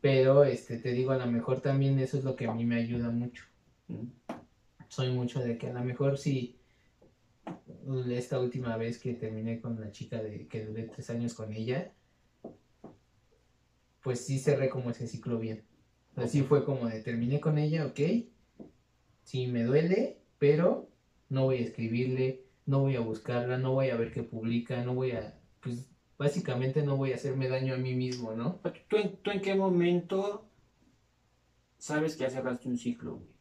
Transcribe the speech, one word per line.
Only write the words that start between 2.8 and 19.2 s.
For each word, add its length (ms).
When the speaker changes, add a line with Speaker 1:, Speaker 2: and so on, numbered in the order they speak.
Speaker 1:
mucho. 340
Speaker 2:
Ujú. 200
Speaker 1:
Soy 240
mucho 280
de 180
que 100
a 40
lo 120
mejor 340
sí, 400
esta 300
última 360
vez 220
que 160
terminé 460
con 200
la 120
chica 300
de, 260
que 160
duré 200
tres 260
años 240
con 180
ella, 400
pues 240
sí 120
cerré 300
como 220
ese 160
ciclo 320
bien. 260
O 80
sea, 80
sí 140
Speaker 2:
Ok. 60
Speaker 1:
fue 160
como 240
de, 140
terminé 380
con 180
ella, 280
ok, 140